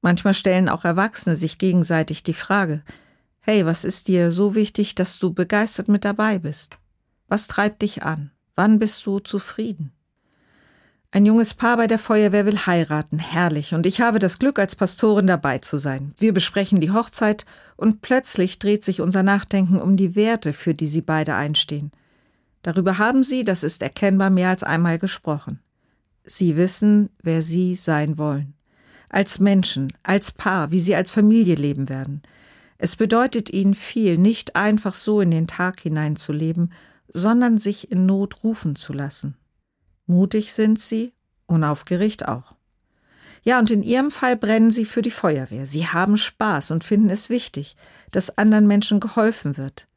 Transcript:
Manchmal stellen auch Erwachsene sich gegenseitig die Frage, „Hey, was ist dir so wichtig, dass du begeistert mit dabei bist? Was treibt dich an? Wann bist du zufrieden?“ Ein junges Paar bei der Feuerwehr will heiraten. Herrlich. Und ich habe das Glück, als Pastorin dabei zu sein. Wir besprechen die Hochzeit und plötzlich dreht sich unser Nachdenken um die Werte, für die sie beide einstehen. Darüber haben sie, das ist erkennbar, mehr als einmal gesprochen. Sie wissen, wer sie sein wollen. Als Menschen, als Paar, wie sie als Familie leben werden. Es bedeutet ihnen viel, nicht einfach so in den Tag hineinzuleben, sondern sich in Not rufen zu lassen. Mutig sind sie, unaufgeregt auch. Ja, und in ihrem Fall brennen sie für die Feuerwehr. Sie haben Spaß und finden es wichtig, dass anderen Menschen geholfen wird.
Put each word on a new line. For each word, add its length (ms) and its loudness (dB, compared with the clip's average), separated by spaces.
Manchmal 320 2
stellen 340 2
auch 160 -2
Erwachsene 500 0
sich 220 -4
gegenseitig 640 0
die 120 -4
Frage, 480 -2
„Hey, 240 2
was 200 -2
ist 220 -6
dir 240 2
so 240 0
wichtig, 400 0
dass 240 -4
du 140 -2
begeistert 560 -2
mit 160 2
dabei 340 0
bist? 380 -10
Was 180 -2
treibt 340 -2
dich 220 -6
an? 280 -6
Wann 240 4
bist 280 -2
du 120 -4
zufrieden?“ 760 -8
Ein 120 6
junges 260 4
Paar 240 0
bei 100 2
der 120 2
Feuerwehr 480 2
will 180 0
heiraten. 540 0
Herrlich. 560 -2
Und 100 0
ich 160 0
habe 180 2
das 200 0
Glück, 200 0
als 160 0
Pastorin 520 2
dabei 320 2
zu 180 -6
sein. 400 -6
Wir 160 2
besprechen 480 0
die 100 0
Hochzeit 540 -2
und 240 0
plötzlich 580 -2
dreht 240 0
sich 200 -4
unser 200 0
Nachdenken 560 2
um 200 2
die 180 0
Werte, 380 0
für 180 -4
die 140 -4
sie 160 -4
beide 320 -2
einstehen. 580 -4
Darüber 340 0
haben 280 2
sie, 200 -2
das 180 -2
ist 200 -4
erkennbar, 480 0
mehr 180 2
als 140 -2
einmal 360 0
gesprochen. 640 -6
Sie 320 0
wissen, 540 2
wer 200 0
sie 320 0
sein 420 -2
wollen. 380 -4
Als 280 -2
Menschen, 540 2
als 300 -2
Paar, 380 -2
wie 100 2
sie 160 0
als 140 -2
Familie 460 4
leben 340 -2
werden. 320 -8
Es 180 -4
bedeutet 560 0
ihnen 220 2
viel, 420 -2
nicht 400 2
einfach 380 0
so 260 0
in 100 2
den 160 0
Tag 340 -4
hineinzuleben, 920 -4
sondern 500 2
sich 340 -6
in 140 2
Not 360 -2
rufen 340 -4
zu 180 -12
lassen. 420 -10
Mutig 480 2
sind 280 2
sie, 340 -6
unaufgeregt 800 -2
auch. 280 -10
Ja, 160 4
und 100 2
in 140 2
ihrem 260 0
Fall 260 0
brennen 360 4
sie 120 0
für 160 -4
die 120 -2
Feuerwehr. 560 -2
Sie 180 -4
haben 320 2
Spaß 540 -2
und 100 -2
finden 260 4
es 220 -4
wichtig, 460 -6
dass 260 -4
anderen 300 6
Menschen 320 4
geholfen 580 -2
wird. 300 -12